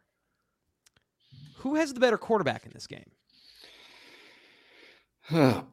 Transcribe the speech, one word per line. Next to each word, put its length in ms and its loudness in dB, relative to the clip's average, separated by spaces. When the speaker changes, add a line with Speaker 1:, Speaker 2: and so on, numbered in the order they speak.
Speaker 1:
Who 160 -4
has 180 0
the 80 -8
better 160 6
quarterback 480 -2
in 80 -20
this 120 -18
game? 260 -18
Speaker 2:
Oh, 420 4